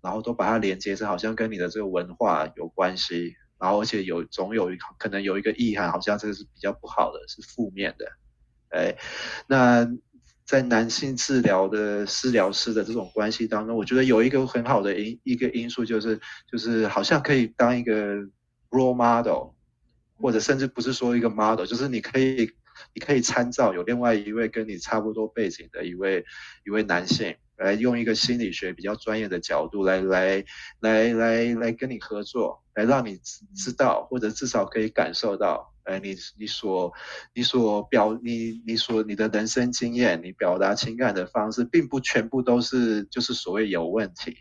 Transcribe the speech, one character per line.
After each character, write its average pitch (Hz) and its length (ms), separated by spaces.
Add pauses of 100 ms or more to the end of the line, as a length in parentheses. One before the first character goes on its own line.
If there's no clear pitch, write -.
然 92 100
后 110 80
都 117 140
把 226 120
它 113 120
连 95 200
接 98 160
成 104 140
好 101 80
像 110 180
跟 113 160
你 107 60
的 87 100
这 107 140
个 104 60
文 90 280
化 82 320 (100)
有 82 120
关 92 260
系， 87 400 (240)
然 92 120
后 104 100
而 110 60
且 107 180
有， 85 200
总 98 300
有 95 160
一， 92 60 (220)
可 - 100
能 98 140
有 98 160
一 - 20
个 104 120
意 113 220
涵， 98 160
好 95 80
像 104 200
这 107 100
个 104 60
是 101 100
比 - 160
较 98 140
不 - 120
好 - 240
的， - 160
是 - 140
负 110 300
面 95 260
的。 - 100 (600)
哎， 82 260 (520)
那 123 420 (560)
在 135 160
男 117 300
性 135 260
治 127 240
疗 95 280
的， 104 360
治 127 260
疗 101 220
师 110 220
的 107 100
这 107 80
种 107 220
关 107 160
系 113 160
当 107 200
中， 113 100
我 107 80
觉 123 100
得 131 100
有 117 180
一 123 60
个 131 180
很 123 180
好 120 180
的 98 160
因， 110 240
一 123 140
个 123 140
因 117 200
素 120 140
就 110 160
是， 110 200 (300)
就 120 80
是 113 300
好 98 140
像 143 200
可 143 120
以 123 120
当 123 280
一 120 80
个 107 340 (540)
role 127 240
model， 117 600 (640)
或 127 140
者 110 80
甚 135 180
至 135 80
不 127 140
是 123 120
说 120 240
一 120 40
个 113 100
model， 107 340
就 117 120
是 135 120
你 120 120
可 - 180
以， 131 320 (440)
你 - 60
可 - 140
以 131 60
参 123 320
照 113 200
有 90 120
另 120 140
外 120 160
一 104 180
位 113 160
跟 110 200
你 101 80
差 110 240
不 110 120
多 110 160
背 107 200
景 82 240
的 85 140
一 87 80
位， 95 300 (420)
一 101 40
位 107 120
男 90 240
性， 92 280 (220)
来 98 180
用 120 240
一 117 60
个 113 100
心 120 240
理 104 140
学 92 220
比 85 80
较 101 140
专 110 220
业 107 100
的 90 100
角 78 300
度 101 160
来， 95 160
来， 95 440 (360)
来， 113 340
来， 117 400
来 117 180
跟 131 160
你 123 120
合 104 220
作， - 400 (120)
来 104 100
让 127 220
你 98 120
知， - 260 (100)
知 - 180
道， - 380
或 127 80
者 107 120
至 - 160
少 113 200
可 - 140
以 110 80
感 - 260
受 101 220
到， 90 360 (120)
哎， 95 140
你， 98 180 (220)
你 107 80
所， 92 460 (420)
你 123 80
所 110 420
表， 110 380
你， 117 440
你 113 100
所， 110 260
你 104 140
的 110 120
人 107 180
生 123 260
经 120 220
验， 107 280
你 90 100
表 90 260
达 98 160
情 113 220
感 120 180
的 90 120
方 110 240
式， 120 140
并 156 220
不 135 140
全 127 280
部 131 120
都 123 200
是， 117 440
就 - 160
是 120 140
所 90 180
谓 107 160
有 87 180
问 95 280
题。 - 260